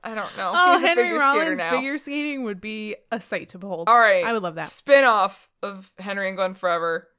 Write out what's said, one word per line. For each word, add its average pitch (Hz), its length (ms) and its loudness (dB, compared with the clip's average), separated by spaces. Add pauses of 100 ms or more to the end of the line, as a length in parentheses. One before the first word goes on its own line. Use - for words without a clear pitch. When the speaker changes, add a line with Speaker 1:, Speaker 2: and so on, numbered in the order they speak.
Speaker 1:
I 226 100 -10
don't 202 220 -8
know. 190 180 -4
Speaker 2:
Oh, 359 180 4
Speaker 1:
He's 349 100 4
a - 40 0
Speaker 2:
Henry 349 180 2
Speaker 1:
figure 339 140 -2
skater 277 220 4
Speaker 2:
Rollins 311 180 -2
Speaker 1:
now. 165 120 -2
Speaker 2:
figure 269 280 -4
skating 285 460 -6
would 202 160 -8
be 214 360 -10 (140)
a 226 100 -6
sight - 300 -8
to 185 80 -18
behold. 180 300 -6
Speaker 1:
All 233 100 8
right. 196 260 4
Speaker 2:
I 226 80 0
would 220 100 -2
love 170 120 -6
that. 160 140 -6
Speaker 1:
Spin-off 240 800 4 (140)
of 196 360 -12
Henry 196 300 -6
and 190 80 -6
Glenn 185 180 -2
Forever. 170 540 -4 (100)